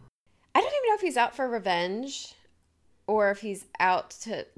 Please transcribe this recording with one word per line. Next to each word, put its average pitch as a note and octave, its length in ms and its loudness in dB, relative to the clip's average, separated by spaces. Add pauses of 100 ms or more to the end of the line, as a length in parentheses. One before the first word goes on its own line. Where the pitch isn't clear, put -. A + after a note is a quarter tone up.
(540)
I - 60 6
don't - 140 0
even C5 160 2
know G#4+ 60 4
if G4+ 40 -12
he's E4 160 -2
out A#3+ 180 2
for C4 140 -2
revenge G3+ 840 -2 (720)
or G#3 240 4
if G3+ 100 -4
he's G3+ 260 -8 (120)
out F#3 320 2 (120)
to G3+ 240 -8 (120)